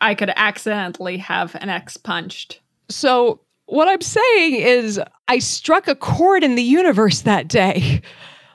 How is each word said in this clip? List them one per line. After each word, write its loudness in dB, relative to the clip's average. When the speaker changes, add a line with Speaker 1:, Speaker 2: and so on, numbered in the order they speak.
Speaker 1:
I 2
could -2
accidentally -4
have -6
an -10
ex -8
punched. -12
Speaker 2:
So 0
what 0
I'm 0
saying 2
is 0
I 2
struck 0
a 0
chord 2
in 2
the 0
universe 2
that 0
day. 2